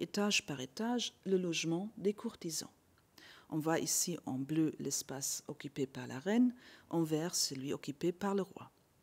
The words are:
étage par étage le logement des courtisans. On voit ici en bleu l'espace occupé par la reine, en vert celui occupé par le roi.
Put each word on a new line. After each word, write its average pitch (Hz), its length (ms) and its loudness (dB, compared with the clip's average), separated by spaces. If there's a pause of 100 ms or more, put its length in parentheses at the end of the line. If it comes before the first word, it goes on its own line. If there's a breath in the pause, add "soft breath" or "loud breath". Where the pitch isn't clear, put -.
étage 202 420 2
par 135 160 -6
étage 226 540 -2 (100)
le 190 140 4
logement 170 580 0
des 196 160 2
courtisans. - 560 -6 (800 loud breath)
On 156 100 -2
voit 160 200 4
ici - 480 0
en 131 120 -2
bleu 151 400 2
l'espace - 680 -4
occupé 147 380 -4
par 127 200 -8
la 120 120 -6
reine, 240 360 4 (360 loud breath)
en 165 120 2
vert 156 320 0
celui 139 380 -2
occupé 156 400 -2
par 196 220 -2
le 196 80 2
roi. - 280 -10 (320)